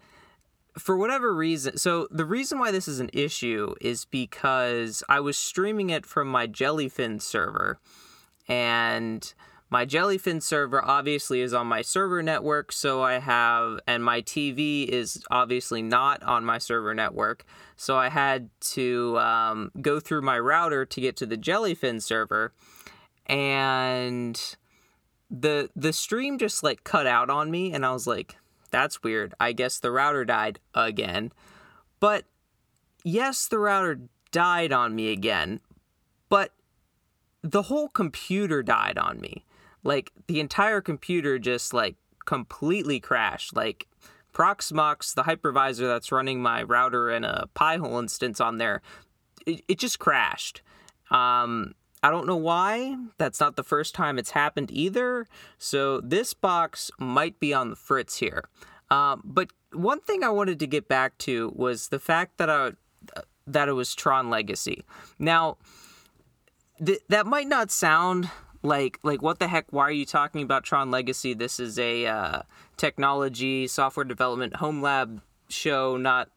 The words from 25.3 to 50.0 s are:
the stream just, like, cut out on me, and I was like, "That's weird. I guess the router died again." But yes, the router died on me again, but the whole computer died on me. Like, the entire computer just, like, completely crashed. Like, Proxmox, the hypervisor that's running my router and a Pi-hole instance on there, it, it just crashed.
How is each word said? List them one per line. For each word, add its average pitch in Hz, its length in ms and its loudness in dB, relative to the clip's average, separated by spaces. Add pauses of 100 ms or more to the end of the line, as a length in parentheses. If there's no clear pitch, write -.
the 156 160 0
stream 262 460 -2
just, 226 260 -2
like, - 220 0
cut 151 200 2
out 123 240 4
on 151 220 0
me, 175 220 -2
and 135 120 0
I 131 60 2
was 127 160 -4
like, 110 300 -4 (340)
"That's 135 320 0
weird. 110 340 -2
I 120 140 2
guess 123 280 -2
the 123 120 -2
router 139 320 2
died 110 380 0 (120)
again." 107 600 0 (640)
But 208 240 4 (800)
yes, 240 460 0
the 226 100 2
router 190 400 2 (320)
died 170 400 4
on 120 240 2
me 110 160 0
again, 98 480 0 (720)
but 196 240 4 (880)
the 196 220 0
whole 285 260 -2
computer 180 760 -2
died 107 340 2
on 50 220 -4
me. - 240 -12 (400)
Like, 139 280 -2 (140)
the 156 160 0
entire 202 400 2
computer 147 580 -2
just, 120 340 -2
like, 107 220 0 (300)
completely 147 720 -2
crashed. - 560 -2
Like, - 320 -4 (460)
Proxmox, 156 800 0
the 131 100 0
hypervisor 135 640 0
that's 120 240 -2
running 131 300 0
my 117 220 0
router 120 460 2
and 117 140 0
a - 300 -2
Pi-hole 151 440 0
instance 120 440 -4
on 117 160 -2
there, 110 240 -2 (640)
it, 165 220 -4
it 185 120 0
just 247 180 -4
crashed. - 640 0 (480)